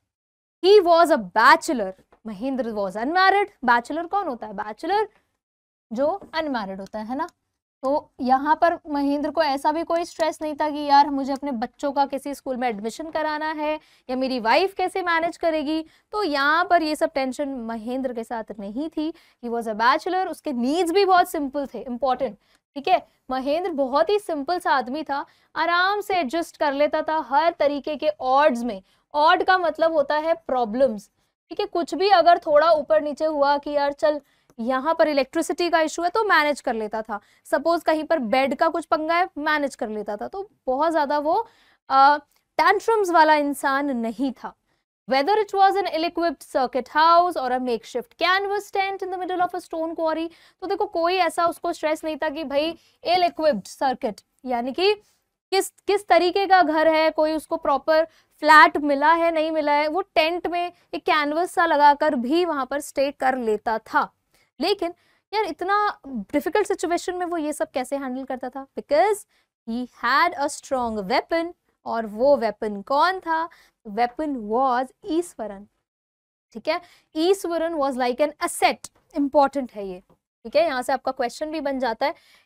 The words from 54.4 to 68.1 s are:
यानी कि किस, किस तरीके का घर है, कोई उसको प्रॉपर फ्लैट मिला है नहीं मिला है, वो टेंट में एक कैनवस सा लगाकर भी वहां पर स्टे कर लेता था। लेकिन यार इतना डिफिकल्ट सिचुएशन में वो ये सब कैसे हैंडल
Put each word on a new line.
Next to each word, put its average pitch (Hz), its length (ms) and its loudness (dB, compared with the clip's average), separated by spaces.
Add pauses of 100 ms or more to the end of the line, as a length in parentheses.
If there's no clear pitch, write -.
यानी 247 260 -4
कि 381 220 2 (580)
किस, 381 180 0
किस - 380 -4
तरीके 359 380 2
का 370 160 4
घर 311 260 2
है, 320 240 2
कोई 311 220 0
उसको 320 240 -6
प्रॉपर 311 480 0 (340)
फ्लैट 302 380 8
मिला 294 360 2
है 339 180 2
नहीं 320 200 -2
मिला 302 200 0
है, 294 160 2
वो 311 140 -2
टेंट 349 460 0
में 349 240 -4 (220)
एक 339 100 -8
कैनवस 311 480 0
सा 349 140 2
लगाकर 294 500 4
भी 285 300 0
वहां 294 200 -4
पर 277 140 -6
स्टे 285 320 -2
कर 262 260 -2
लेता 220 400 -2
था। 226 380 -2 (460)
लेकिन 349 320 -2 (400)
यार 427 100 0
इतना 403 640 -2
डिफिकल्ट 285 600 -2
सिचुएशन 359 480 -4
में 359 100 -6
वो 349 120 -4
ये 302 160 -4
सब 311 180 -8
कैसे 262 240 -6
हैंडल 269 280 -8